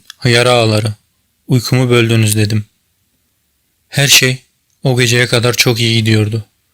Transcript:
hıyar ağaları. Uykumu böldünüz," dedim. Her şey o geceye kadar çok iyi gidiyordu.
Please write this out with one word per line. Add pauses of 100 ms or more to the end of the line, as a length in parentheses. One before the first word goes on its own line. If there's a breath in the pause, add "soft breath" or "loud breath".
(180)
hıyar
ağaları. (540)
Uykumu
böldünüz,"
dedim. (1200)
Her
şey (400)
o
geceye
kadar
çok
iyi
gidiyordu. (280)